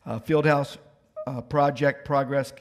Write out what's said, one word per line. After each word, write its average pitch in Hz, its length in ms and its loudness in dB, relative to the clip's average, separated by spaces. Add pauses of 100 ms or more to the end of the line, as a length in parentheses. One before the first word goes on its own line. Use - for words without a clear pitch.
Uh, 113 160 -8
Fieldhouse, 147 560 2 (500)
uh, 127 140 -6
project 143 640 0
progress, 139 560 -2